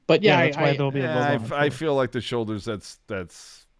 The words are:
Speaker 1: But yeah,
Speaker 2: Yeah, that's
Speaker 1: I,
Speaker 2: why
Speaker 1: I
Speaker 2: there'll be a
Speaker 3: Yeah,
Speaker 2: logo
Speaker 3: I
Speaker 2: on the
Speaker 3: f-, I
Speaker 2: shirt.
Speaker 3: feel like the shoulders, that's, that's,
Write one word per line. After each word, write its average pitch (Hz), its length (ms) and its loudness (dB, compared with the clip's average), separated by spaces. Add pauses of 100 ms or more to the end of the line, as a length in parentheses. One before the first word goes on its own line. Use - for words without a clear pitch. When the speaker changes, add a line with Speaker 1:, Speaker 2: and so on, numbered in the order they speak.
Speaker 1:
But 160 160 4
yeah, - 140 6
Speaker 2:
Yeah, 170 80 4
that's 147 120 -2
Speaker 1:
I, 156 40 -2
Speaker 2:
why 156 80 2
Speaker 1:
I 139 80 0
Speaker 2:
there'll 139 140 0
be 139 100 -2
a - 20 -2
Speaker 3:
Yeah, 127 120 -2
Speaker 2:
logo 147 100 0
Speaker 3:
I 143 100 2
Speaker 2:
on 135 40 -2
the 110 80 -8
Speaker 3:
f-, - 40 -10
I 143 140 0
Speaker 2:
shirt. 139 80 0
Speaker 3:
feel 147 220 -2
like 131 160 2
the 123 100 -4
shoulders, 110 420 -4
that's, - 440 -8
that's, - 580 -12 (140)